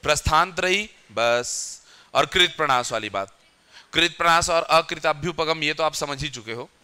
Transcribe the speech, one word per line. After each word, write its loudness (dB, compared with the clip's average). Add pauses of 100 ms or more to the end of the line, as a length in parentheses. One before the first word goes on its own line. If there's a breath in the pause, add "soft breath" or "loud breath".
प्रस्थान 2
त्रयी, -2 (220)
बस, -2 (320 soft breath)
और 2
कृत 0
प्रणाश 0
वाली -4
बात। -6 (580 loud breath)
कृत 2
प्रणाश 4
और 2
अकृताभ्युपगम 0
ये 0
तो -2
आप 0
समझ -6
ही -6
चुके -12
हो। -10 (140)